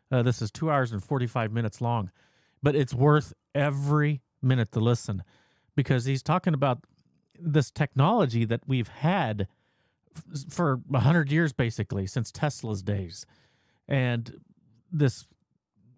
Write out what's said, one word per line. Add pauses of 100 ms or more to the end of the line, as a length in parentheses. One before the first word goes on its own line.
(120)
uh,
this
is
two
hours
and
forty-five
minutes
long, (500)
but
it's
worth (200)
every (200)
minute
to
listen (520)
because
he's
talking
about (540)
this
technology
that
we've
had (680)
f-,
for (140)
a
hundred
years,
basically,
since
Tesla's
days. (600)
And (520)
this (720)